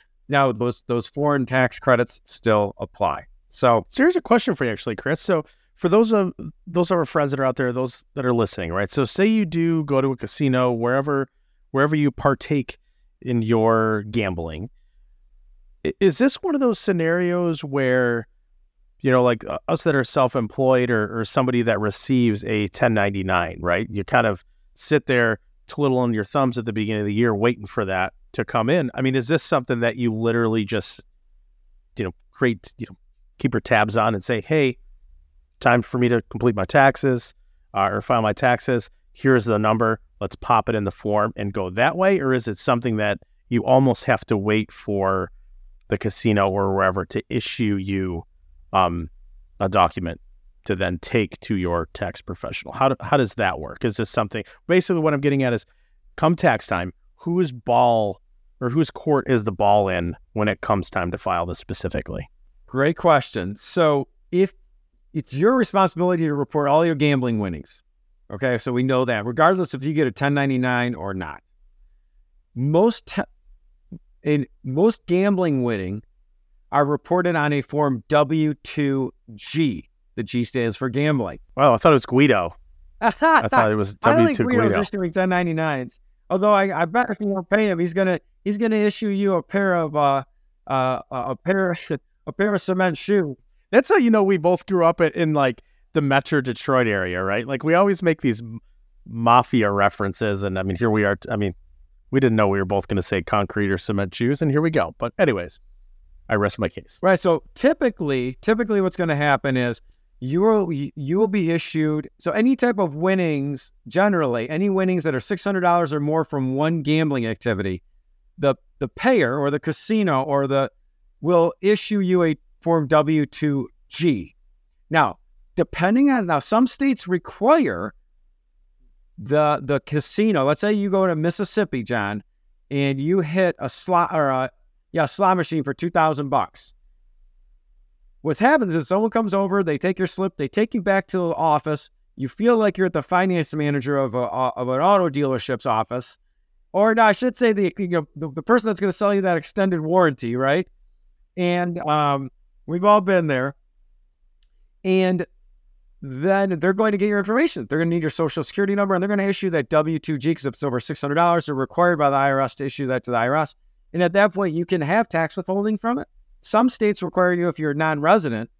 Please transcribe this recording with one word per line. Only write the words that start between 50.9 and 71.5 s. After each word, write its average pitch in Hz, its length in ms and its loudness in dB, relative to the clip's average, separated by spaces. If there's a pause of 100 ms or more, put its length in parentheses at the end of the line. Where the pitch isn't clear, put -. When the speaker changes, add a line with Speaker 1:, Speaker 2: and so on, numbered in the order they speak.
Speaker 2:
take - 420 -2
to - 160 -4
your 87 380 -2
tax - 260 -8
professional? - 540 -12
How 135 160 0
do, 135 100 -2
how 147 160 0
does 123 180 0
that 92 240 -2
work? - 260 -8
Is 113 120 -2
this 110 140 -4
something, 110 340 -4 (220)
basically 180 340 2
what 156 140 2
I'm 139 60 -2
getting 139 240 0
at 123 100 2
is, 107 100 -4 (520)
come 160 200 2
tax 131 300 0
time, 90 260 -4 (220)
whose 170 380 -2
ball 117 680 2 (400)
or 127 80 -2
whose 147 220 0
court 143 400 -2
is 117 140 2
the 107 80 -2
ball 101 360 4
in 87 260 -2 (200)
when 107 140 0
it 98 120 -2
comes 101 300 -2
time 87 220 -4
to - 60 -6
file 87 280 -2
this 87 120 -8
specifically? - 720 -8 (380)
Speaker 1:
Great 143 300 -2
question. 117 600 0
So 151 520 0 (220)
if 185 220 0 (600)
it's 151 180 -8
your 190 240 2
responsibility 180 680 0
to 147 100 -2
report 143 340 -2
all 156 160 4
your 165 120 0
gambling 131 420 0
winnings, 87 440 -8 (480)
okay, 120 280 -2
so 127 140 -4
we 123 100 2
know 131 240 2
that, 110 180 -2
regardless 160 480 2
if 135 100 -8
you 151 120 -4
get 147 120 2
a 117 60 -2
ten 143 220 0
ninety-nine 127 600 0
or 95 200 -8
not. 80 280 -10 (1120)